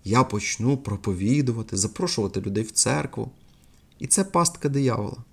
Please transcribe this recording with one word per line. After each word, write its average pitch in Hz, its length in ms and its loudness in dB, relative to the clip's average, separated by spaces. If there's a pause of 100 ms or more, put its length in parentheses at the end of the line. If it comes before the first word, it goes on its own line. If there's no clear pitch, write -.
я 117 200 4
почну 120 540 0
проповідувати, 107 1000 0
запрошувати 101 640 -2
людей 101 220 -2
в - 80 -8
церкву". 127 600 -2 (680)
І - 80 -8
це 196 160 2
пастка 170 460 2
диявола. 123 480 0 (160)